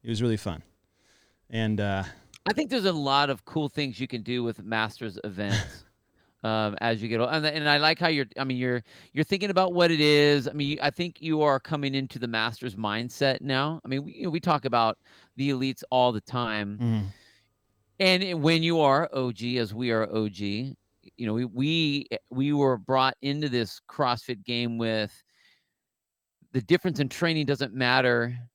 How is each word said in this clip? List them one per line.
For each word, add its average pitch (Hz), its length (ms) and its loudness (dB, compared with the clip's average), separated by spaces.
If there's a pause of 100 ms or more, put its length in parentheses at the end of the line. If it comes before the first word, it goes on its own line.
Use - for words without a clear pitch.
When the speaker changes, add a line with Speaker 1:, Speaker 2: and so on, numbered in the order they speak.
Speaker 1:
It 120 60 -10
was 113 140 0
really 113 140 2
fun. 85 260 -6 (880)
And, 110 300 0
uh, 98 240 0 (440)
Speaker 2:
I 214 40 0
think 294 180 -2
there's 240 140 -2
a 190 80 2
lot 143 360 2
of 127 160 -4
cool 151 240 -2
things 131 300 -6
you 127 80 -4
can 117 160 -8
do 120 220 -4
with 110 180 -4
Masters 110 640 -4
events, 101 600 -4 (240)
<laughs> - 360 -20
um, 110 360 0
as 113 220 0
you 117 60 -6
get 113 120 -2
old. 123 120 0
And, 156 120 0
and 151 240 0
I 147 100 4
like 156 200 2
how 175 100 0
you're, 143 180 0 (120)
I 135 60 -4
mean, 131 120 -2
you're, 123 260 -2 (300)
you're 151 120 0
thinking 196 260 -2
about 185 240 2
what 175 160 4
it 160 100 2
is. 147 480 6
I - 40 -6
mean, 143 180 -2
you, 151 100 -4
I 143 100 0
think 175 300 -8
you 156 220 0
are 143 160 4
coming 143 360 -4
into 135 260 -4
the 120 80 -4
Masters 113 480 -4
mindset 117 640 -2
now. 139 440 -2
I - 40 -12
mean, 139 160 -4
we, - 80 -14
you - 120 -12
know, 180 60 -2
we 156 100 -2
talk 151 240 0
about 117 320 2 (400)
the 139 140 0
elites 135 400 -2
all 127 220 4
the 107 80 -4
time. 107 600 -4
Speaker 1:
Mm-hmm. 113 260 0 (920)
Speaker 2:
And 185 240 4
it, 180 160 -2
when 160 240 4
you 165 180 2
are 143 320 4
O 127 200 -2
G, 120 260 -4
as 107 160 -2
we 120 160 -2
are 110 200 2
O 107 180 0
G, 104 480 -6 (400)
you 117 100 -6
know, 107 80 -2
we, 120 120 0
we, 143 600 0 (240)
we 135 220 0
were 139 240 4
brought 131 460 0
into 143 260 -2
this 120 400 -2
CrossFit 123 560 -2
game 120 320 -2
with 110 360 -2 (1400)
the 131 80 0
difference 160 400 0
in 139 80 0
training 160 380 0
doesn't 135 260 -2
matter. 123 640 2 (180)